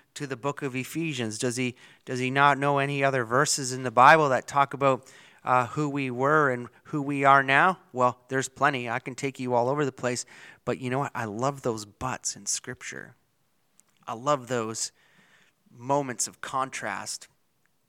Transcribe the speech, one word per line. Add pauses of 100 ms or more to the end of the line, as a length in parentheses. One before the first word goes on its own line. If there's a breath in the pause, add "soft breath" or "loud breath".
(140 soft breath)
to
the
book
of
Ephesians.
Does
he, (300 loud breath)
does
he
not
know
any
other
verses
in
the
Bible
that
talk
about, (320 loud breath)
uh,
who
we
were
and (140 soft breath)
who
we
are
now?" (120)
Well, (120)
there's
plenty.
I
can
take
you
all
over
the
place. (380 loud breath)
But
you
know
what?
I
love
those
buts
in
Scripture. (920)
I
love
those (760 soft breath)
moments
of
contrast (600)